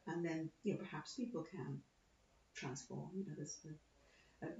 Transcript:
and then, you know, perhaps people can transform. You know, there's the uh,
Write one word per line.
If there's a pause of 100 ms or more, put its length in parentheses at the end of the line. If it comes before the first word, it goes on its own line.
and
then, (140)
you
know,
perhaps
people
can (720)
transform.
You
know,
there's
the (680)
uh, (120)